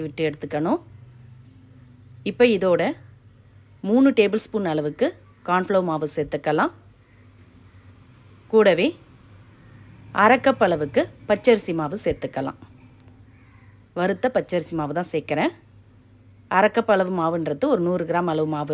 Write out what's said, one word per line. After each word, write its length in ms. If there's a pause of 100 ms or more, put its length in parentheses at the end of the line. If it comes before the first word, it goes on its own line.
விட்டு 220
எடுத்துக்கணும். 520 (1500)
இப்ப 240
இதோட 260 (1080)
மூணு 180 (120)
டேபிள் 260
ஸ்பூன் 280
அளவுக்கு 360 (400)
கார்ன்ஃப்ளவர் 420
மாவு 240
சேர்த்துக்கலாம். 580 (1800)
கூடவே 340 (1400)
அரை 220
கப் 220
அளவுக்கு 340 (260)
பச்சரிசி 540
மாவு 240
சேர்த்துக்கலாம். 520 (1400)
வறுத்த 380
பச்சரிசி 420
மாவு 200
தான் 140
சேர்க்குறேன். 380 (1040)
அரை 160
கப் 220
அளவு 160 (100)
மாவுன்றது 520
ஒரு 140
நூறு 220
கிராம் 240
அளவு 220
மாவு 160